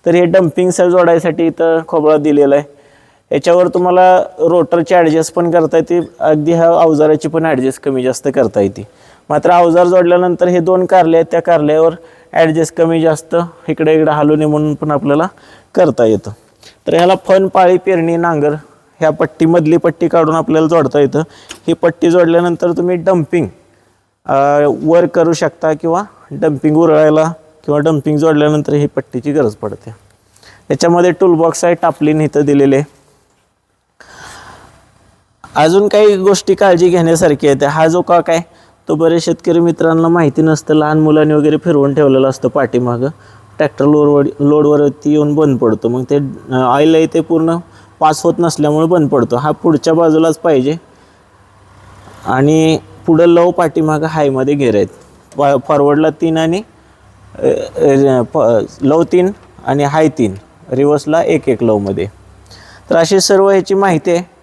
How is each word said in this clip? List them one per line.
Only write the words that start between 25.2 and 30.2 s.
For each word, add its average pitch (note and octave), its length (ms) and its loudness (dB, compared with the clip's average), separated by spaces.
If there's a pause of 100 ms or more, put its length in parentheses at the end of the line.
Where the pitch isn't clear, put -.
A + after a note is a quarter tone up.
शकता D#3 400 -4
किंवा E3 300 -4 (280)
डम्पिंग D3+ 460 -2
उरळायला D#3 560 2 (320)
किंवा D3 160 -2
डम्पिंग D3+ 380 -2
जोडल्यानंतर D3+ 540 0
ही D3 140 0
पट्टीची C3+ 460 -6
गरज B2+ 220 -2
पडते. A2 400 -14 (760)